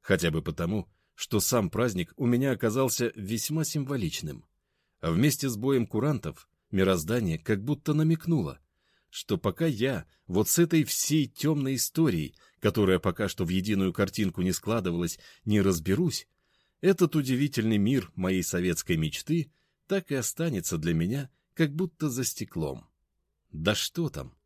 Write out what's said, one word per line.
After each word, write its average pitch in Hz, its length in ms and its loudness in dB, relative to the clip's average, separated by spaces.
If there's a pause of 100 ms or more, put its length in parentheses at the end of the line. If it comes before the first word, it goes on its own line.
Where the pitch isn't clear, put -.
Хотя 85 300 2
бы 78 120 -2
потому, 87 480 -4 (240)
что - 260 -2
сам 104 300 0
праздник 98 460 -2
у 139 100 -2
меня 123 240 2
оказался 120 640 0
весьма 113 500 -4
символичным. 131 800 -6 (560)
А 82 100 -2
вместе 139 380 2
с 117 80 -4
боем 120 300 0
курантов 110 640 -4 (220)
мироздание 95 680 2
как 101 240 -2
будто 143 320 -2
намекнуло, 156 680 0 (500)
что - 280 -4
пока 107 280 -2
я 127 400 0 (200)
вот 98 220 2
с - 100 2
этой 165 260 4
всей - 420 0
тёмной 135 500 -2
историей, 110 580 0 (260)
которая 95 380 4
пока 98 300 0
что - 160 -4
в 85 40 -4
единую 95 440 0
картинку 95 500 -2
не 92 100 2
складывалась, 87 680 -2 (260)
не 104 160 4
разберусь, 92 640 2 (540)
этот 180 340 4
удивительный 127 640 2
мир 117 380 2
моей 92 260 0
советской 87 540 0
мечты 104 560 -2 (340)
так 196 240 -4
и 147 40 -2
останется 123 640 -4
для 85 160 0
меня 110 360 -2 (240)
как 156 200 0
будто 165 340 -4
за 127 160 -4
стеклом. 76 640 -6 (640)
Да 82 240 0
что - 340 -4
там? 65 380 -12